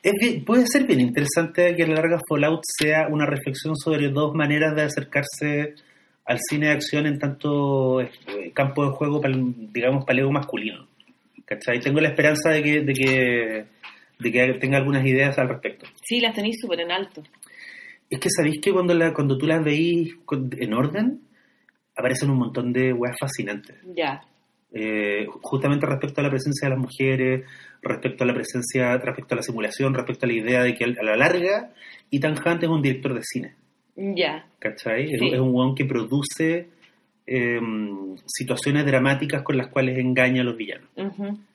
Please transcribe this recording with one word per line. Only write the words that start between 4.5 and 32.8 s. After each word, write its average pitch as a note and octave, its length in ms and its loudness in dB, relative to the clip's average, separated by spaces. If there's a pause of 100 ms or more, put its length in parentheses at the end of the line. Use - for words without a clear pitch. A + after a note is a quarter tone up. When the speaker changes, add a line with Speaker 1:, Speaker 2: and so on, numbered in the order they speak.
Speaker 1:
de D3+ 60 2
acercarse D3 920 -2 (500)
al B2 140 0 (100)
cine D3+ 180 0
de D3+ 60 4
acción D3 320 0
en C#3+ 140 0
tanto, C#3 840 2
eh, B2 80 -4 (440)
campo C#3 320 0
de C#3 60 2
juego, D3 300 -2
pal-, C3 320 0 (180)
digamos, C3 340 2
paleo C3+ 260 2
masculino, A2 560 -4 (580)
¿cachai? A#2+ 340 -4
Tengo C#3 200 2
la D#3 100 4
esperanza D3+ 400 4
de D#3 140 2
que, D3+ 180 4
de C#3 120 0
que, B2 720 2 (540)
de A#2+ 120 -2
que B2+ 240 2
tenga C3+ 220 0
algunas C3+ 280 2
ideas C3+ 320 4
al B2+ 120 2
respecto. - 360 -8 (180)
Speaker 2:
Sí, A#3+ 160 -2
las A3+ 140 0
tenéis A3 260 -2
súper F3 220 -4
en E3+ 100 -4
alto. F#3+ 300 -6 (880)
Speaker 1:
Es C3+ 100 -4
que F#3 100 0
sabéis D3+ 320 2
que G3 100 2
cuando F3+ 220 4
la, E3 200 4
cuando C#3 240 2
tú C#3+ 80 -2
las D#3+ 180 2
veís E3 520 2 (100)
con, C3 320 -4
en A2 160 -4
orden, F#3+ 480 0 (720)
aparecen B2+ 360 0
un C3 80 4
montón B2 340 -2
de B2+ 200 2
weas A#2+ 260 -2
fascinantes. G#2 580 -6 (180)
Speaker 2:
Ya. D3 260 -4 (520)
Speaker 1:
Eh, G#2+ 520 -2 (160)
justamente C#3 440 0
respecto C#3 360 -4
a - 20 0
la C#3+ 60 0
presencia C3+ 400 -2
de C3 60 0
las C3 60 -2
mujeres, C3 600 0 (380)
respecto - 420 -4
a B2 40 2
la B2 60 2
presencia, B2 640 -2
respecto - 360 -4
a A#2 40 -2
la A2+ 60 -4
simulación, A#2+ 500 -2
respecto B2 320 -4
a - 40 2
la A#2 40 2
idea A#2+ 300 2
de B2 120 2
que A#2 100 -2
al-, A#2+ 140 -2
a G#2+ 40 -2
la G#2+ 140 2
larga F3+ 540 2 (400)
Ethan D3+ 240 0 (100)
Hunt E3+ 180 2
es E3 60 0
un D#3+ 120 2